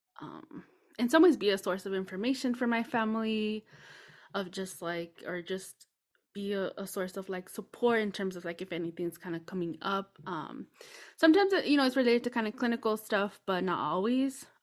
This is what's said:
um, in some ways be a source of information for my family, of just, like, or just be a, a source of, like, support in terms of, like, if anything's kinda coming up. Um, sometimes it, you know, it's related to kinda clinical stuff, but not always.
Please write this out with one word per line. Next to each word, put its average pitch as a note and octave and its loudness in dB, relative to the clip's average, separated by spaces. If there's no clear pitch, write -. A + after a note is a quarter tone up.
um, - -16
in A#3+ 0
some D#4+ 8
ways E4 8
be G3+ 0
a G3 2
source F#3+ -4
of G3 -4
information A3+ -2
for A#3+ 0
my A#3 2
family, A3 -2
of F#3+ -4
just, F#3+ -10
like, E3+ -8
or F3 -6
just F#3 -10
be G3+ -6
a, F#3+ -2
a G3 -8
source F#3 -6
of, F#3+ -8
like, F#3 -8
support A#3 0
in G#3 0
terms F#3+ -4
of, E3+ -12
like, E3+ -6
if F#3+ -8
anything's E3+ -4
kinda E3+ -6
coming E3+ -4
up. G3 -4
Um, D#3 -8
sometimes G4 8
it, F4 2
you C#4+ 4
know, C4+ 4
it's B3+ 2
related A#3+ 4
to A#3+ -2
kinda A3 0
clinical A#3 0
stuff, G#3 -2
but F#3 0
not F3 0
always. A3+ 0